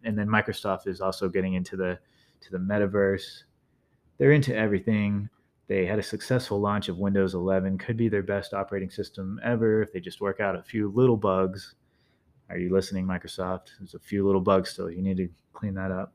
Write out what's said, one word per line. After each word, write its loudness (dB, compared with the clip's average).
And -2
then 0
Microsoft 0
is -6
also 0
getting 0
into -4
the, -2
to -20
the -4
metaverse. 0
They're 8
into 4
everything. 2
They 2
had 0
a 0
successful -2
launch 0
of -6
Windows 2
eleven, 0
could -4
be 2
their 0
best -4
operating -4
system -8
ever 2
if -4
they -8
just -12
work -2
out 0
a -10
few -2
little 6
bugs. 0
Are -8
you 0
listening, 0
Microsoft? -6
There's -18
a -18
few -2
little 4
bugs 4
still. -8
You -8
need 0
to -4
clean -8
that -4
up. -6